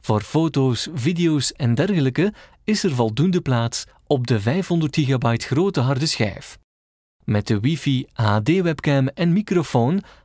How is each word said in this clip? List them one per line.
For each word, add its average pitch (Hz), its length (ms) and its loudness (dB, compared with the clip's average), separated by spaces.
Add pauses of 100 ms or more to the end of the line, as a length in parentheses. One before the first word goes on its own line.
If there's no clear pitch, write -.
Voor 104 200 0
foto's, 135 720 0
video's 160 580 0
en 120 240 0
dergelijke 160 580 2 (300)
is 214 200 0
er 165 120 0
voldoende 131 460 2
plaats 120 440 -2 (220)
op 123 200 0
de 117 120 2
vijfhonderd 160 560 0
gigabyte 123 500 0
grote 180 340 0
harde 131 260 0
schijf. - 520 -4 (680)
Met 104 240 -2
de 107 120 0
wifi, 135 540 -2
H 107 240 0
D 156 240 2
webcam 143 460 0
en 170 260 0
microfoon 175 680 0 (220)